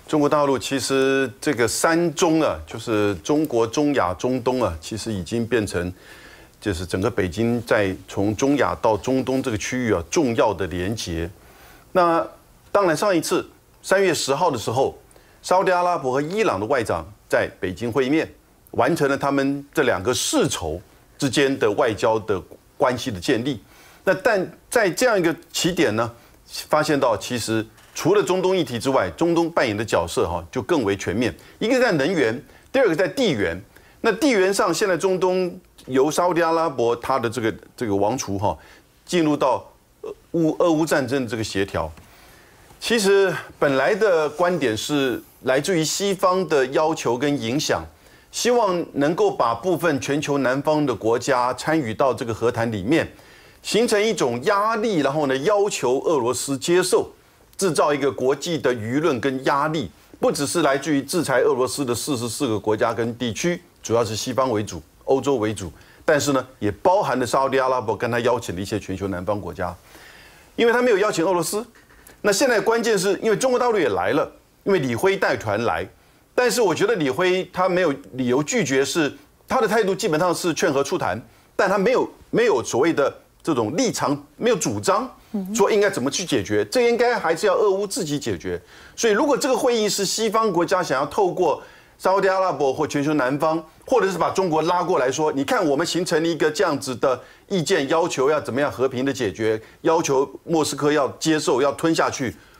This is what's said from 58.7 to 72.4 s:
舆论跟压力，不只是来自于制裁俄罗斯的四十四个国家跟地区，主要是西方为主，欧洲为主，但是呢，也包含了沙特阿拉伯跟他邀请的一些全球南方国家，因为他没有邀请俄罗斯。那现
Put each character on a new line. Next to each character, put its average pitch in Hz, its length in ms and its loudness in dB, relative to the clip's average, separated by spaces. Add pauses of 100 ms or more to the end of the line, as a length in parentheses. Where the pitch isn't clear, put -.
舆 120 280 -4
论 151 200 0
跟 131 240 -2
压 147 220 2
力， 156 240 -4 (300)
不 254 100 2
只 143 160 -2
是 170 160 0
来 143 160 4
自 151 140 -4
于 139 100 0
制 160 220 -2
裁 131 160 2
俄 143 140 4
罗 123 120 0
斯 139 180 -4
的 120 80 0
四 131 240 -4
十 117 120 -4
四 127 180 -4
个 110 100 0
国 107 200 -2
家 117 180 0
跟 117 240 -4
地 120 140 -4
区， 170 280 -4 (220)
主 - 100 -6
要 117 120 4
是 110 100 -4
西 120 180 -6
方 131 200 0
为 107 100 0
主， 90 180 -10 (260)
欧 135 140 2
洲 139 140 0
为 107 180 0
主， 92 200 -10 (320)
但 147 160 4
是 139 120 0
呢， 127 140 0 (140)
也 104 100 -2
包 185 320 2
含 135 160 -2
了 127 80 -2
沙 135 220 2
特 131 120 2
阿 131 80 2
拉 127 120 0
伯 107 160 -2
跟 120 120 -4
他 120 120 0
邀 120 180 2
请 - 160 -8
的 92 80 -6
一 - 20 -8
些 104 140 -4
全 95 180 -8
球 98 120 -4
南 90 160 -6
方 104 160 -2
国 85 120 -10
家， 90 220 -6 (800)
因 226 100 2
为 233 80 6
他 247 80 2
没 247 120 4
有 190 60 4
邀 208 120 0
请 160 140 0
俄 190 80 2
罗 175 100 2
斯。 208 240 -6 (540)
那 202 120 2
现 254 180 4